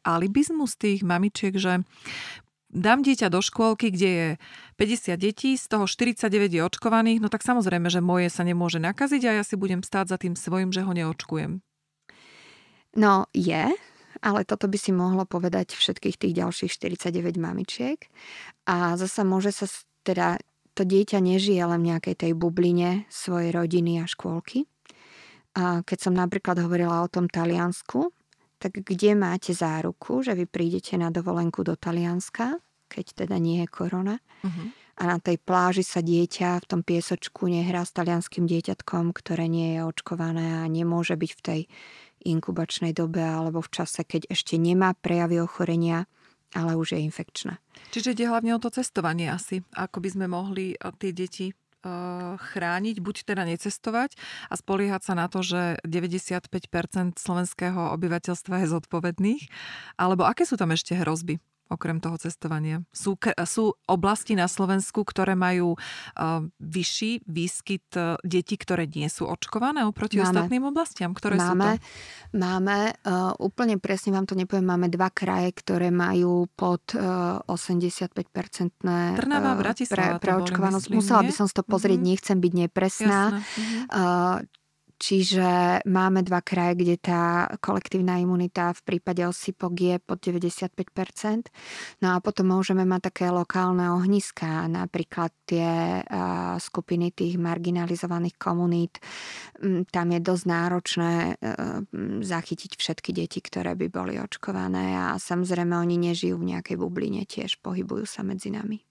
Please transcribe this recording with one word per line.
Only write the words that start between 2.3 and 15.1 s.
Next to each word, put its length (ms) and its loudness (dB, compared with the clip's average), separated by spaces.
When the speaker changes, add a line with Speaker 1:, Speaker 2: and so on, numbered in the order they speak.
Speaker 1:
dám 320 4
dieťa 320 4
do 80 4
škôlky, 480 2
kde 240 4
je 160 2
päťdesiat 400 0
detí, 400 0
z 80 -6
toho 240 0
štyridsaťdeväť 640 2
je 100 2
očkovaných, 640 2
no 80 0
tak 80 -2
samozrejme, 480 2
že 160 2
moje 240 4
sa 160 -2
nemôže 320 0
nakaziť 480 0
a 160 4
ja 80 -2
si 80 -4
budem 240 -2
stáť 320 -2
za 80 -2
tým 160 -2
svojim, 320 -2
že 160 -2
ho 80 0
neočkujem. 720 -4
Speaker 2:
No, 360 6
je, 400 2
ale 240 2
toto 220 -2
by 100 0
si 140 -2
mohlo 340 2